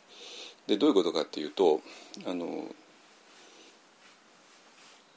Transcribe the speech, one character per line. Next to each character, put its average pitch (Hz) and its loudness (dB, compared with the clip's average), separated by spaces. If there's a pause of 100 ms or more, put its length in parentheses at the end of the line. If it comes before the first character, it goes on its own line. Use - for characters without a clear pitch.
(640)
で、 107 2
ど 135 4
う - 6
い - 6
う - 6
こ 92 6
と 82 -2
か 80 0
っ 73 -2
て - -12
い 76 -6
う 73 -10
と、 82 4 (440)
あ 90 -6
の、 80 -8 (2500)